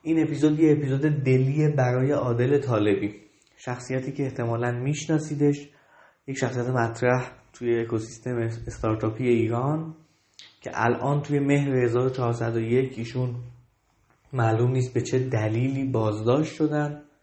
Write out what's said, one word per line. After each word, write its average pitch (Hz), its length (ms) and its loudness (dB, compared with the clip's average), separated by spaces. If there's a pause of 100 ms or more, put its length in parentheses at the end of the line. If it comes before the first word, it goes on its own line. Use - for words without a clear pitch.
این 160 200 2
اپیزود 151 380 2
یه 151 120 6
اپیزود 135 280 0
دلیه 139 680 2
برای 127 440 2
عادل 127 460 2
طالبی، 104 560 0 (420)
شخصیتی 131 560 -6
که 143 100 -4
احتمالاً 120 500 -2
می‌شناسیدش، 147 960 0 (580)
یک 135 120 -8
شخصیت 123 300 -2
مطرح 123 640 0 (220)
توی 117 280 0
اکوسیستم 113 560 -4 (300)
استارتاپی 117 640 -2
ایران 127 680 0 (680)
که - 140 -10
الان 123 480 0
توی 147 160 -2
مهر 139 380 2
هزار 123 300 2
و 131 40 2
چهارصد 117 460 -2
و 113 40 0
یک 123 360 0
ایشون 123 380 -4 (1000)
معلوم 117 380 2
نیست 127 240 0
به 120 60 2
چه - 180 0
دلیلی 127 680 0
بازداشت 117 720 0
شدن. 147 480 -2 (200)